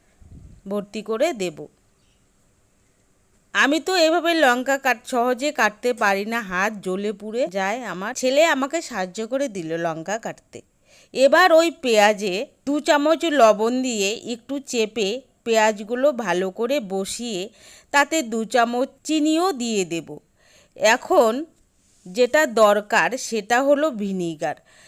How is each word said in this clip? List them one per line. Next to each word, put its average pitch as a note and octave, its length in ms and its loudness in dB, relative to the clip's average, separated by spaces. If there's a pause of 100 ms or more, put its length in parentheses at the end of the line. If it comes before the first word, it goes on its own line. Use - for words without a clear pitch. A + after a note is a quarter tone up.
(680)
ভর্তি G3+ 340 -8
করে A3+ 320 -2
দেব। E3+ 340 -8 (1900)
আমি C4 260 2
তো F#4+ 160 -4
এভাবে E4 380 4
লঙ্কা C4+ 440 2
কাট-, B3+ 300 -2
সহজে B3+ 440 -2
কাটতে A#3+ 420 -2
পারি G3+ 320 -2
না, A#3 160 -6
হাত F#3+ 320 -4
জ্বলে G3 400 -6
পুড়ে G#3+ 340 -6
যায় G3 360 -4
আমার। G3 300 -8
ছেলে C4+ 320 2
আমাকে D4 360 0
সাহায্য G#3 460 -8
করে C4+ 200 -4
দিল E3+ 300 -6
লঙ্কা E3+ 400 -4
কাটতে। - 440 -14 (520)
এবার D#4 400 6
ওই E4 180 6
পেঁয়াজে G#3+ 760 2 (200)
দু C#4+ 140 -2
চামচ D4+ 460 2
লবণ A#3+ 560 4
দিয়ে A3 320 -2
একটু A#3+ 460 -10
চেপে A3 600 -4 (220)
পেঁয়াজগুলো A3 680 0
ভালো F#3+ 400 -2
করে A#3+ 280 -2
বসিয়ে G3 680 -8 (420)
তাতে C#4+ 300 2
দু A3+ 240 -4
চামচ A#3+ 440 0 (140)
চিনিও D#4 480 0
দিয়ে A#3 340 -4
দেব। D#3 320 -10 (580)
এখন B3+ 720 2 (600)
যেটা B3 380 2
দরকার G#3 720 2
সেটা A3+ 440 -2
হলো C#4+ 300 2
ভিনিগার। F3 640 -6 (320)